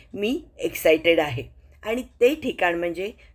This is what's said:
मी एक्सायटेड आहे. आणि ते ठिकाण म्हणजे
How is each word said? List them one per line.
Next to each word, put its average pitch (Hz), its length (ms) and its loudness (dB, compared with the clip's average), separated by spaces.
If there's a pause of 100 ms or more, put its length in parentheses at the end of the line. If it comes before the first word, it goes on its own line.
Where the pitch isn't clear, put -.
(140)
मी 226 300 -4 (160)
एक्सायटेड 165 600 2
आहे. 143 240 -2 (400)
आणि 233 200 -4 (180)
ते 285 140 6
ठिकाण 190 400 -2
म्हणजे 175 360 -4 (240)